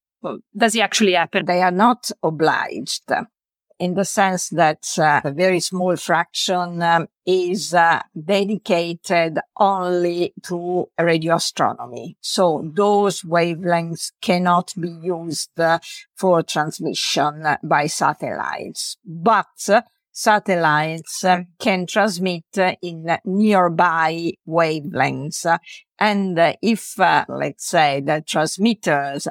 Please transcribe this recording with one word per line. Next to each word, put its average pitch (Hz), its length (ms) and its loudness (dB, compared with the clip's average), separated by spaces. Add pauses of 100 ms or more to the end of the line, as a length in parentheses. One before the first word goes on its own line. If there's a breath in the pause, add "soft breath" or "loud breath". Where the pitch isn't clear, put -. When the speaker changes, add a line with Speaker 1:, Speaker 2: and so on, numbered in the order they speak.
(200)
Speaker 1:
or 135 180 -8 (180)
does 220 180 2
it 226 60 0
actually 196 320 4
happen? 170 340 2
Speaker 2:
They 180 160 6
are 180 80 6
not 226 400 4 (140)
obliged, 151 800 -2 (720)
in 180 160 -2
the 190 100 0
sense 190 440 0
that, 160 500 -4
uh, 151 240 4
a 147 80 -4
very 180 300 0
small 180 340 -2
fraction, 175 880 -2
um, 170 240 2 (180)
is, 180 480 0
uh, 170 300 4 (180)
dedicated 170 1160 -2 (220)
only 180 840 0
to 175 460 -4 (120)
radio 165 360 2
astronomy. 120 840 -4
So 165 540 0
those 202 480 2
wavelengths 170 880 -2 (100)
cannot 180 560 0
be 170 120 -6
used, 165 720 -8
uh, 165 180 2 (380 loud breath)
for 175 260 2
transmission 151 1040 -4 (160)
by 151 240 0
satellites. - 1200 -4
But, 185 640 -2
uh, 214 140 4 (280)
satellites, 165 1120 0
uh, 180 200 2 (180)
can 185 260 0
transmit, 180 560 -2 (140)
uh, 180 260 2
in 165 420 -4
nearby 175 1080 2 (160)
wavelengths. 147 1000 -2 (540 loud breath)
And, 196 380 0
uh, 165 240 4
if, - 380 -2
uh, 160 280 4
let's 139 400 -6
say, 147 320 2
the 151 240 -2
transmitters 147 1080 -2